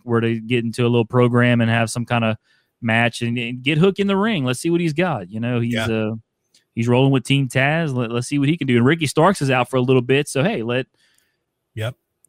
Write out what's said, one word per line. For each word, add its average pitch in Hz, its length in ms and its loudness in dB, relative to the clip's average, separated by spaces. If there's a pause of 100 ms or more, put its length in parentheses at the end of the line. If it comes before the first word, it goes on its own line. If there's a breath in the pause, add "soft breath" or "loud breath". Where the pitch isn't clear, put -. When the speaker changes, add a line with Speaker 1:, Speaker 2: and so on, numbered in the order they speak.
Speaker 1:
were 117 180 0
to 117 180 -2
get 113 240 -2
into 117 200 -4
a 120 60 2
little 120 140 2
program 120 580 4
and 113 100 2
have 117 180 0
some 120 160 -6
kinda 113 320 0 (420)
match 117 440 0
and, 117 160 -2
and 123 240 -8
get 151 160 0
Hook 190 180 2
in 196 80 0
the 196 120 0
ring. 196 280 0
Let's 127 140 -2
see 165 100 -4
what 170 120 0
he's 165 120 -2
got. 139 380 -4
You 110 80 -8
know, 120 220 -2
he's, 120 120 -2
Speaker 2:
Yeah. 110 140 -2
Speaker 1:
uh, 110 280 -2 (600 soft breath)
he's 117 120 -2
rolling 127 240 4
with 131 120 2
Team 139 240 0
Taz. 143 460 -2
Let, 123 180 -4
let's 120 160 -4
see 147 100 -4
what 139 120 0
he 170 80 0
can 139 100 -6
do. 120 100 4
And 117 80 4
Ricky 160 220 2
Starks 175 340 2
is 139 80 -2
out 127 200 0
for 131 80 -2
a 127 40 2
little 131 200 4
bit, 131 260 0
so 135 160 -2
hey, 190 180 -2
let 120 260 -4 (880)
Speaker 2:
Yep. 110 200 -8 (340)